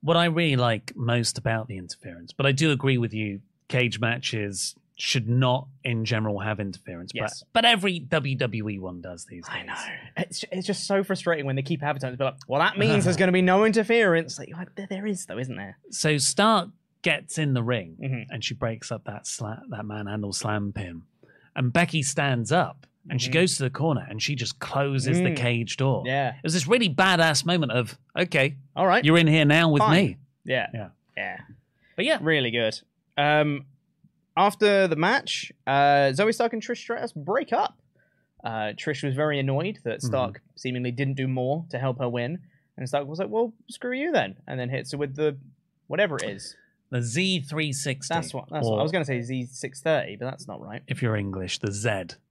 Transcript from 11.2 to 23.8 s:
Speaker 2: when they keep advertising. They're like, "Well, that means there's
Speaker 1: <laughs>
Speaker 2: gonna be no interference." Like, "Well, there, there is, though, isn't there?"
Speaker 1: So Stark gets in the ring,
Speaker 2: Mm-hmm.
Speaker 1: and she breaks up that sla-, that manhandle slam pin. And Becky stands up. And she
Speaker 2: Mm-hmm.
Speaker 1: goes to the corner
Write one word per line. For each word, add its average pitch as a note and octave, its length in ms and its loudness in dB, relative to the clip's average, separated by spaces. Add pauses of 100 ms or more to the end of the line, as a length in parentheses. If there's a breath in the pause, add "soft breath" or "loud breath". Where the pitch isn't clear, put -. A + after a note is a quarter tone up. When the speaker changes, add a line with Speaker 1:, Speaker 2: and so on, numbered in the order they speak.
Speaker 2:
when C3+ 100 0
they C3+ 60 -2
keep C#3 200 -4
advertising. C3+ 360 -4
They're C3+ 80 0
like, B2+ 200 -4
"Well, C3+ 140 2
that G3 180 2
means G#3 260 4
there's F3+ 120 4
Speaker 1:
<laughs> F#3 60 4
Speaker 2:
gonna F#3 100 4
be F#3 100 6
no F#3 220 6
interference." G#3 760 4
Like, - 160 -14
"Well, F3+ 120 -12 (100)
there, G3 120 -12
there G3 180 -6
is, G3+ 200 -4
though, G2 120 -8
isn't B2+ 180 -6
there?" G2 220 -12 (120)
Speaker 1:
So D3+ 280 0
Stark G3+ 500 2 (340)
gets - 360 -2
in C#3+ 160 2
the A#2+ 80 0
ring, G#2 380 -2
Speaker 2:
Mm-hmm. B2+ 320 -8
Speaker 1:
and A2 120 -8
she - 100 -4
breaks A2+ 380 -6
up G#2+ 140 -10
that G#2 180 -12
sla-, - 460 -8
that G#2+ 140 -8
manhandle G#2 480 -6
slam G#2 400 -2
pin. E2+ 300 -10 (540 soft breath)
And B2+ 160 0
Becky E3 300 2
stands C3 500 0
up. - 340 0 (240)
And B2+ 100 0
she B2 80 -4
Speaker 2:
Mm-hmm. D3+ 120 -2
Speaker 1:
goes F3 180 2
to C#3 60 0
the B2+ 60 0
corner C#3 380 0